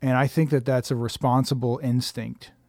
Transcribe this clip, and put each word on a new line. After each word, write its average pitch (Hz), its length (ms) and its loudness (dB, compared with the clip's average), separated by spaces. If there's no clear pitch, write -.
And 131 160 2
I 135 100 4
think 156 240 0
that 135 140 2
that's 127 260 0
a 135 40 0
responsible 123 840 0
instinct. 123 720 -4